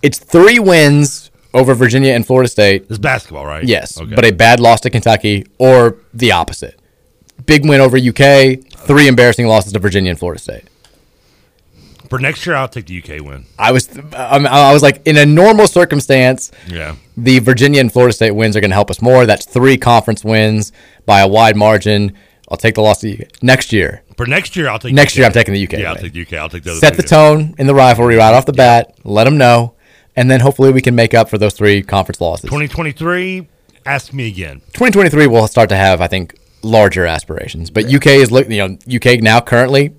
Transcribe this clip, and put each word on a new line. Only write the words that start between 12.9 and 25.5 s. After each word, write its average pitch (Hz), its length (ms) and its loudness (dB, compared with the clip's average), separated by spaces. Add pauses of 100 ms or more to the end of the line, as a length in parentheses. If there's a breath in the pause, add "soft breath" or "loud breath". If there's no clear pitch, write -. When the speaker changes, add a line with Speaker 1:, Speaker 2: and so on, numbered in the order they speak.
Speaker 2:
U 87 80 -14
K 76 180 -18
win. 69 240 -18 (140)
Speaker 1:
I 113 140 0
was, 127 140 -2
th-, 135 180 -20 (120)
I'm, 131 300 -2
I 139 260 4
was 151 100 4
like, 143 220 0
in 156 120 0
a 147 100 4
normal 202 420 4
circumstance, 135 840 -2 (160 soft breath)
Speaker 2:
Yeah. 80 300 -12 (200)
Speaker 1:
the 127 220 2
Virginia 127 420 0
and 120 120 0
Florida 123 200 2
State 110 200 -2
wins 107 240 -2
are 107 40 -2
gonna 98 140 -2
help 104 160 -2
us 110 120 -8
more. 127 240 4
That's 104 200 -2
three 127 300 0
conference 117 480 -2
wins 107 480 -2 (340 soft breath)
by 101 140 2
a 98 80 2
wide 110 280 2
margin. 104 580 0 (340 soft breath)
I'll 85 80 -10
take 113 180 -4
the 110 60 -4
loss 107 200 2
to 110 100 -10
U 98 80 -12
K. 110 100 -16 (140)
Next 127 300 -2
year. 92 300 -4 (140)
Speaker 2:
For 120 100 -8
next 156 300 -6
year, 156 120 -4
I'll 110 100 -8
take 127 140 -8
Speaker 1:
Next 139 220 2
Speaker 2:
U - 20 -6
K. 135 40 -2
Speaker 1:
year, 127 60 2
I'm 107 60 0
taking 107 220 -2